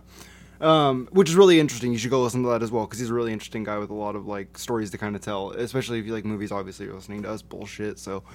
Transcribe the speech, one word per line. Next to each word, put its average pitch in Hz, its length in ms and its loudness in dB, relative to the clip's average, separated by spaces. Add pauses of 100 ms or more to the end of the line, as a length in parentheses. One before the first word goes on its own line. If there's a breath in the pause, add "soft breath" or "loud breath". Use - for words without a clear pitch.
(600 loud breath)
Um, 143 520 4
which 185 180 6
is 165 60 0
really 180 260 10
interesting. 120 320 0
You 117 40 0
should 117 140 -2
go 131 120 4
listen 123 200 0
to 123 60 0
that 113 140 2
as 110 80 -4
well, 113 160 0
'cause 110 120 -12
he's 120 100 -4
a 117 40 -2
really 117 200 -2
interesting 107 320 -8
guy 104 120 -6
with 104 120 -6
a 104 40 -10
lot 104 240 -6
of, 101 80 -10
like, 101 320 -10
stories 110 340 -4
to 107 60 -12
kinda 104 220 -6
tell, 98 320 -6
especially 117 480 -4
if 104 60 -8
you 113 80 -6
like 107 120 -6
movies. 104 260 -6
Obviously, 98 360 -8
you're 101 80 -12
listening 101 280 -12
to 101 60 -10
us 107 120 -8
bullshit, 101 580 -10
so. 98 240 -10 (120)